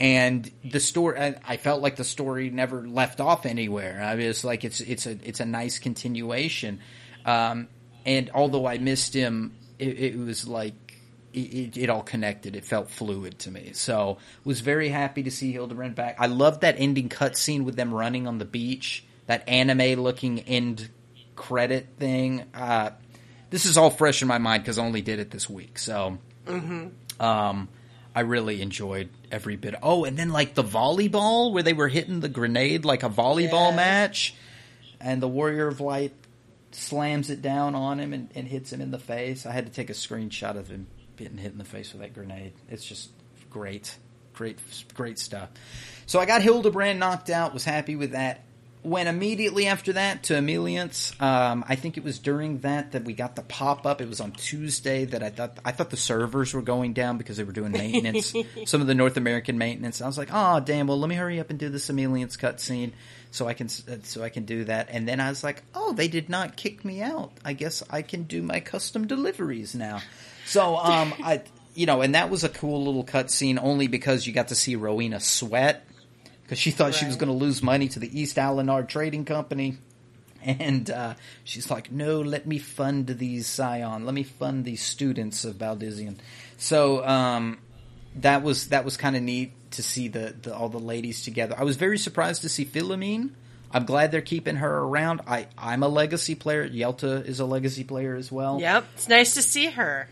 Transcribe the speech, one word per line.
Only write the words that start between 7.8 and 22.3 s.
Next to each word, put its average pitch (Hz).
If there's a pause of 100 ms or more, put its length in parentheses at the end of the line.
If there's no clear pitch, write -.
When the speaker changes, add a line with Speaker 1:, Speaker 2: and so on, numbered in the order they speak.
Speaker 1:
and 131
although 139
I 120
missed 131
him, 117 (240)
it, 135
it 123
was 117
like, 110 (600)
it, 127 (140)
it, 123
it 123
all 113
connected. 104
It 98
felt 104
fluid 98
to 92
me. 92
So, 104 (260)
was 131
very 147
happy 139
to 131
see 131
Hildebrand 123
back. 120
I 120
loved 143
that 170
ending 135
cutscene 139
with 127
them 120
running 120
on 117
the 104
beach, 123 (220)
that 117
anime-looking 127
end 120 (460)
credit 127 (100)
thing. 131 (100)